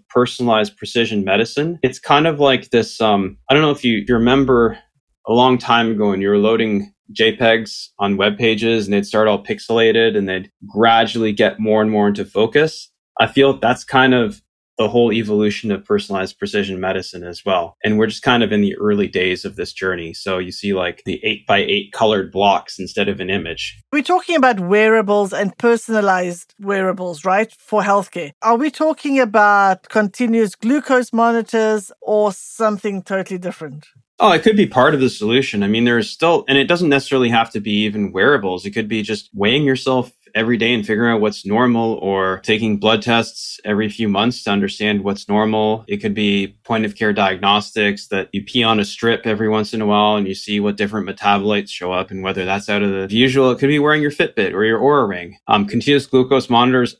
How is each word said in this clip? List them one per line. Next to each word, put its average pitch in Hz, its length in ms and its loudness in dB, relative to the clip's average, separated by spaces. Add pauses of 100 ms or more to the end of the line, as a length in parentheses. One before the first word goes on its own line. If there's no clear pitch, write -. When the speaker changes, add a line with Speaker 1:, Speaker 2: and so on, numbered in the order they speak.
Speaker 1:
personalized 117 720 0
precision 107 480 -2
medicine, 127 580 -2
it's - 160 -2
kind 147 260 2
of 151 140 0
like 135 300 2
this, 113 320 0
um, 101 360 0 (120)
I 131 40 4
don't 151 100 4
know 147 80 2
if 139 120 -6
you, 117 140 0
if 104 100 -6
you 123 80 2
remember 120 640 2 (500)
a 110 60 0
long 127 240 4
time 117 340 0
ago 104 200 0
when 95 100 -2
you 98 80 0
were 104 80 4
loading 107 560 0 (180)
J 110 240 0
pegs 113 640 0
on 101 160 0
web 101 220 0
pages 113 480 0
and 101 80 -2
they'd 101 120 0
start 107 220 2
all 101 160 0
pixelated 113 720 2
and 98 140 0
they'd 92 200 -6 (200)
gradually 113 640 2
get 104 260 0
more 107 220 2
and 110 100 2
more 104 160 2
into 101 160 -2
focus. 143 640 0 (300)
I 113 80 2
feel 135 300 4
that's 120 260 -2
kind 131 300 2
of 110 280 0 (360)
the 107 120 0
whole 117 240 4
evolution 107 580 0
of 98 140 -4
personalized 98 540 -2
precision 98 400 -4
medicine 92 440 -6
as 87 220 -14
well. 92 380 -2
And 107 160 0
we're 110 80 2
just - 160 -10
kind 120 180 2
of 104 100 0
in 104 100 2
the 98 160 0
early 104 300 0
days 92 380 -2
of 80 100 -10
this 90 160 -8
journey. 87 420 -8
So 95 260 -6
you 90 120 -8
see, 101 220 -4
like, 87 320 -4
the - 180 -8
eight-by-eight 101 680 -2
colored 107 400 0
blocks 95 480 0
instead 98 280 -4
of 98 120 -6
an 92 100 -8
image. 82 500 -8 (120)
Speaker 2:
We're 294 100 0
talking 359 340 0
about 254 240 2
wearables 208 720 2
and 196 280 -4
personalized 202 1000 -2
wearables, 185 640 -4
right, 202 300 0
for 208 300 -2
healthcare. 190 480 -2 (100)
Are 233 160 2
we 294 140 -2
talking 294 480 -2
about 202 720 4
continuous 220 640 0
glucose 254 580 0
monitors 226 800 0 (100)
or 208 320 0
something 208 680 -4
totally 190 340 -6
different? 160 480 -12 (340)
Speaker 1:
Oh, - 120 6
it 160 100 2
could 220 160 4
be 196 80 4
part 139 300 4
of 131 60 0
the 127 80 2
solution. 110 520 -2
I 98 60 0
mean, 113 160 0
there's 120 260 0
still, 165 380 0
and 139 100 2
it 135 80 2
doesn't 170 240 0
necessarily 131 400 2
have 117 220 0
to 110 80 -6
be 104 240 -2
even 104 280 -4
wearables. 95 540 0
It 101 60 -8
could 110 160 -6
be 110 160 -4
just 104 300 -8
weighing 117 320 0
yourself 131 460 0 (240)
every 110 220 0
day 113 160 0
and 107 120 -2
figuring 113 280 0
out 107 80 2
what's 104 240 -2
normal, 113 500 2
or 95 480 -2
taking 110 340 0
blood 107 240 2
tests - 640 -4
every 107 240 -2
few 107 200 -4
months 107 340 -2
to 104 80 -4
understand 101 520 -2
what's 101 240 -6
normal. 107 600 0
It 104 100 -6
could 104 160 -4
be 101 500 -2
point 110 220 -2
of 104 100 -8
care 104 180 -2
diagnostics 101 920 0
that 95 240 -4
you 95 120 -6
pee 120 200 -2
on 113 160 2
a 101 60 0
strip 117 400 -2
every 110 240 -2
once 107 240 -2
in 110 80 -4
a 104 40 -2
while 104 300 2
and 101 120 -2
you 95 80 -6
see 104 240 -6
what 101 180 -2
different 101 300 -4
metabolites 101 640 -2
show 90 220 -8
up 92 200 -4
and 95 120 -10
whether 95 220 -4
that's 101 240 -6
out 101 140 -2
of 95 260 -4
the 104 60 -4
usual. 131 360 4
It 120 80 -2
could 139 80 2
be 147 120 2
wearing 151 220 2
your 143 100 0
Fitbit 113 420 -2
or 98 100 0
your 110 160 0
Oura 135 280 2
Ring. 90 300 -10 (100)
Um, 104 180 2
continuous 135 400 0
glucose 127 440 2
monitors, 123 500 2